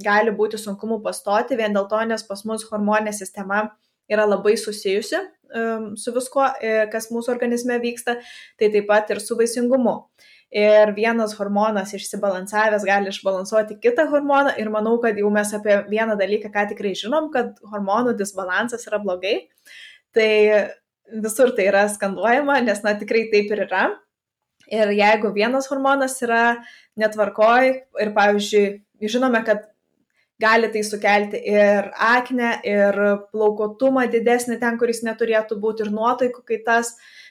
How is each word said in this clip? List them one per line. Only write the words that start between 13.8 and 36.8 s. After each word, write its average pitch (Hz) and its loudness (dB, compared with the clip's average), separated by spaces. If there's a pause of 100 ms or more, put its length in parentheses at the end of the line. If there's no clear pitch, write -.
hormoną 277 2
ir 214 -4
manau, 214 0
kad 233 0
jau 208 0
mes 208 0
apie 208 2 (100)
vieną 214 -2
dalyką 208 -2
ką 208 -2
tikrai 208 -6
žinom, 294 -4
kad 240 -4
hormonų 208 -2
disbalansas 196 -6
yra 208 -4
blogai. 196 -4 (640)
Tai 214 4 (440)
visur 220 0
tai 196 2
yra 202 4
skanduojama, 214 0
nes, 208 -2
na, 208 0
tikrai 220 -2
taip 208 2
ir 202 -2
yra. 190 0 (840)
Ir 214 2
jeigu 208 2
vienas 247 0
hormonas 269 0
yra 233 2 (400)
netvarkoj 214 4 (280)
ir, 208 -2
pavyzdžiui, 208 4 (360)
žinome, 233 0
kad 208 -2 (760)
gali 220 4
tai 214 -2
sukelti 208 0
ir 202 2
aknę, 240 0 (100)
ir 202 2 (300)
plaukotumą 214 0
didesnį 240 0
ten, 233 -2
kuris 233 -2
neturėtų 220 -2
būti, 214 -2
ir 214 -4
nuotaikų 247 -2
kaitas, 233 -2 (360)